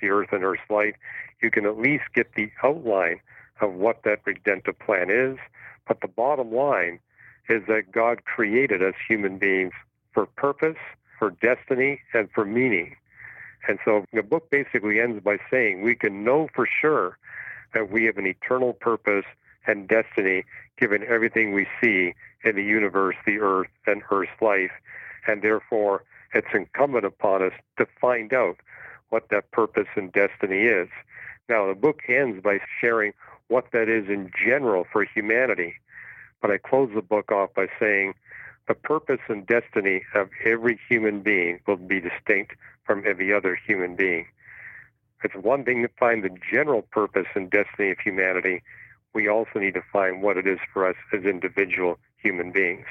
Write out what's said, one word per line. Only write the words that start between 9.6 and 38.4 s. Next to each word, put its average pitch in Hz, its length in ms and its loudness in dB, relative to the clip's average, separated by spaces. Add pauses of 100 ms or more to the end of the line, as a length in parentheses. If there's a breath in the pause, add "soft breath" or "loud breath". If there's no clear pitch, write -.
for 104 140 0
purpose, 156 520 -2 (400)
for 101 140 0
destiny, 127 680 0 (140)
and 107 160 2
for 110 140 0
meaning. 107 500 0 (720 loud breath)
And 101 180 0
so 107 280 2
the 110 100 0
book 147 280 -2
basically 110 500 0
ends 113 220 -2
by 104 160 0 (120)
saying 104 320 0
we 117 140 2
can 104 260 -2
know 147 320 2
for 123 140 0 (120)
sure 123 380 0 (560 loud breath)
that 107 160 0
we 113 140 2
have 104 140 2
an 98 80 -2
eternal 123 460 0
purpose 107 520 0 (420 soft breath)
and 101 220 -2
destiny 101 560 2 (340 loud breath)
given 104 300 2
everything 113 440 2
we 98 140 0 (140)
see 92 340 2 (300 loud breath)
in 110 100 2
the 98 100 -2
universe, 98 520 0 (100)
the 107 140 0
Earth, 95 280 0 (180)
and 101 160 0 (100)
Earth's 98 180 0 (100)
life. 98 320 2 (540 loud breath)
And 104 160 0
therefore, 104 640 0 (300 loud breath)
it's 113 200 2
incumbent 120 500 0
upon 95 380 2
us 92 100 0 (240)
to 113 100 2 (140)
find 120 320 0
out 110 240 2 (540 loud breath)
what 113 180 -2
that 101 240 0
purpose 107 420 0
and 95 180 -4
destiny 98 500 0
is. 101 260 2 (600 loud breath)
Now, 107 200 2
the 98 60 -2
book 147 340 0
ends 123 340 0
by 101 160 2 (220)
sharing 113 320 2 (360 loud breath)
what 123 240 2
that 113 160 2
is 110 200 0
in 98 220 -4 (140)
general 113 460 2
for 104 140 2
humanity, 104 680 0 (680 loud breath)
but 107 100 0
I 98 60 2
close 131 380 0
the 107 80 -2
book 104 280 -2
off 98 240 0
by 113 140 -2 (100)
saying 98 360 0 (520 loud breath)